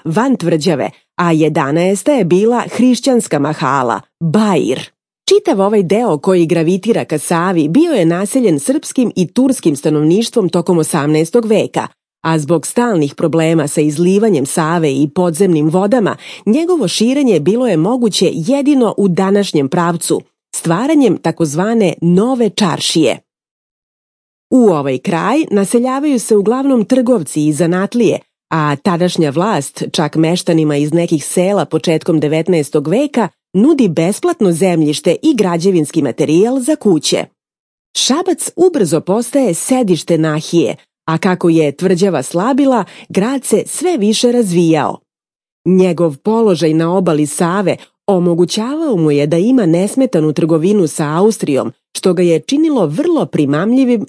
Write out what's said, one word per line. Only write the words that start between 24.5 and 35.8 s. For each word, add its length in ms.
ovaj 300
kraj 520
naseljavaju 680
se 180
uglavnom 480
trgovci 600
i 60
zanatlije, 680
a 260
tadašnja 540
vlast, 520
čak 240
meštanima 600
iz 160
nekih 320
sela 400
početkom 560
devetnaestog 680
veka, 400
nudi 360
besplatno 640
zemljište 680
i 140
građevinski 680